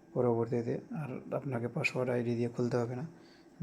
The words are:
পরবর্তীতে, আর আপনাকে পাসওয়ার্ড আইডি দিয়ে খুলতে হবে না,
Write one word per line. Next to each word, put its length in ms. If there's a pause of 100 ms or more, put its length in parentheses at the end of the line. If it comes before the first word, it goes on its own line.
(140)
পরবর্তীতে, 680 (160)
আর 400
আপনাকে 320
পাসওয়ার্ড 440
আইডি 240
দিয়ে 140
খুলতে 280
হবে 180
না, 100 (580)